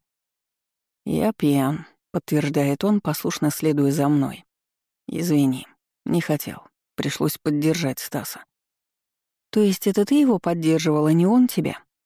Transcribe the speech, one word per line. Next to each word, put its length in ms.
«Я 280
пьян», — 520
подтверждает 720
он, 160
послушно 520
следуя 400
за 180
мной. 340
«Извини, 600
не 180
хотел. 420
Пришлось 420
поддержать 640
Стаса». 440
«То 80
есть 260
это 180
ты 120
его 240
поддерживал, 680
а 80
не 140
он 200
тебя?» — 300